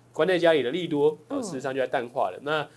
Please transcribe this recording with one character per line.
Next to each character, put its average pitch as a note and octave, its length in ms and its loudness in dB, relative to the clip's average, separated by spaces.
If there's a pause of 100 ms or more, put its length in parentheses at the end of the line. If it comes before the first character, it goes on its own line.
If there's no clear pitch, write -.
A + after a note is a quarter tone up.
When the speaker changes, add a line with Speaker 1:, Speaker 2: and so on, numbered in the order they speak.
(120)
Speaker 1:
关 D#3+ 160 0
在 F3+ 100 4
家 E3 160 6
里 C#3+ 100 2
的 A#2+ 80 -2
利 E3+ 160 -4
多， D3 300 2 (100)
呃， C#4+ 100 -6
Speaker 2:
嗯。 C4 60 -4
Speaker 1:
事 G3 80 -8
实 C3+ 100 -8
上 C3+ 120 -4
就 C3+ 60 -4
在 B2+ 60 0
淡 B2 240 -2
化 A#2 220 -2
了。 F2+ 100 -14
那， D3 340 -2